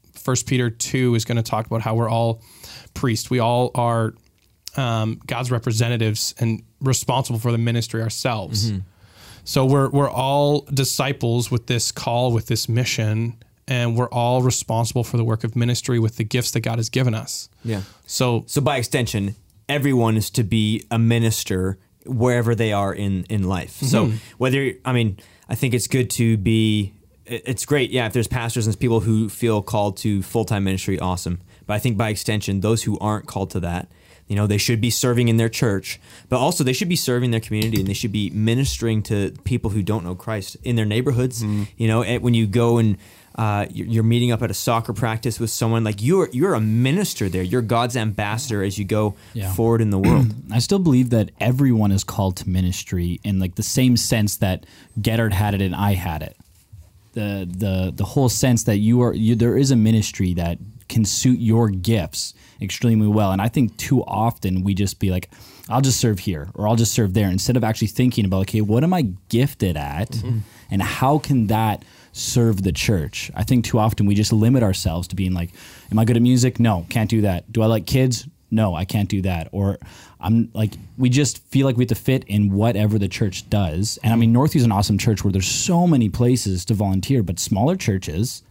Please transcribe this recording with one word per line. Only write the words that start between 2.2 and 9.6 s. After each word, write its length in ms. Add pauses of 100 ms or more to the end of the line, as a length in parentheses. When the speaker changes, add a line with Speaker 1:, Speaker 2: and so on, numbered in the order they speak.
Speaker 1:
priests. 360
We 80
all 380
are, 360 (640)
um, 500
God's 240
representatives 880
and 240 (180)
responsible 580
for 140
the 60
ministry 440
ourselves." 680
Speaker 2:
Mm-hmm. 100 (640)
Speaker 1:
So 200